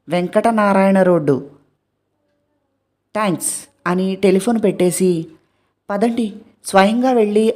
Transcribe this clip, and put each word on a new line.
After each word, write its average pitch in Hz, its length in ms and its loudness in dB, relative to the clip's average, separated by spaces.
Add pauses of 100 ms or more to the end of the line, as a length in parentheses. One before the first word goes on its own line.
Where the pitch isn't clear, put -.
వెంకటనారాయణ 196 920 2
రోడ్డు. 156 480 0 (1600)
"థ్యాంక్స్" 202 540 -6 (180)
అని 185 300 -2
టెలిఫోన్ 196 460 0
పెట్టేసి, 180 640 0 (640)
"పదండి, 220 460 -2 (280)
స్వయంగా 220 480 2
వెళ్ళి 220 440 2